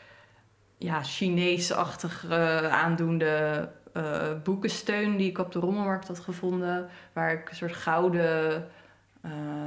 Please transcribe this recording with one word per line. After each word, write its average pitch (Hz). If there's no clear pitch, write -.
ja, 160
Chinees-achtig, 175
eh, 165
aandoende, 160
eh, 156
boekensteun 208
die 190
ik 180
op 180
de 175
rommelmarkt 190
had 175
gevonden, 180
waar 165
ik 160
een -
soort 170
gouden, 165
eh, 160